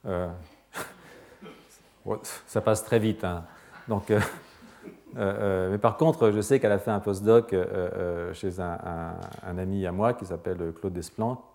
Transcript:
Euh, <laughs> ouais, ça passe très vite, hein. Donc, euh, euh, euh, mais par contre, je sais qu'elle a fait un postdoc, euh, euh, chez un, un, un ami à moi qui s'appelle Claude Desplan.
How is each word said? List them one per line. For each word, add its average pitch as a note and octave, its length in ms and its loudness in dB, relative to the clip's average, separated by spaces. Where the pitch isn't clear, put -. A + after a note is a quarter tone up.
Euh, F2+ 220 -2
<laughs> - 840 -20
ouais, G#2+ 140 -4
ça A2 140 -2
passe A2 240 2
très A#2 140 2
vite, G#2+ 260 0
hein. F2 200 -4
Donc, G#2 220 -2
euh, G#2 100 6
euh, - 20 -8
euh, G2 520 0
mais G#2 80 0
par G#2+ 180 4
contre, D#3 340 6
je G#2 100 2
sais B2+ 200 4
qu'elle G#2+ 120 4
a G2 60 4
fait A2+ 120 -2
un G2+ 100 0
postdoc, G#2 520 4
euh, F2+ 220 2
euh, F2 600 -4
chez F#2 260 -6
un, E2+ 240 -4
un, E2+ 300 -6
un F2+ 120 -6
ami F#2+ 260 -2
à F2+ 80 -2
moi A2 220 2
qui G2 120 -10
s'appelle E2+ 540 -4
Claude F#2+ 120 -4
Desplan. A2 500 -4